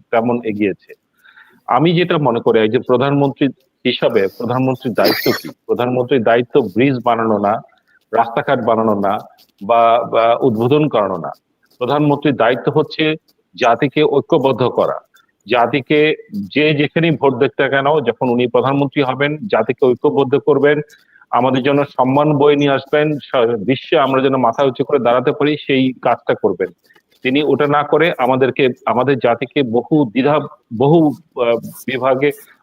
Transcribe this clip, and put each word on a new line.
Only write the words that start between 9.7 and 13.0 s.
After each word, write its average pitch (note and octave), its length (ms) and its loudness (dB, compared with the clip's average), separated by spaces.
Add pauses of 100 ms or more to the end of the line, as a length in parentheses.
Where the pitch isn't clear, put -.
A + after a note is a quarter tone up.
বা A2+ 380 0
উদ্বোধন C3 480 2
করানো F#2+ 280 -2
না। D2+ 140 -10 (460)
প্রধানমন্ত্রীর C#3+ 580 0
দায়িত্ব A#2+ 360 0
হচ্ছে D#3 440 -2 (400)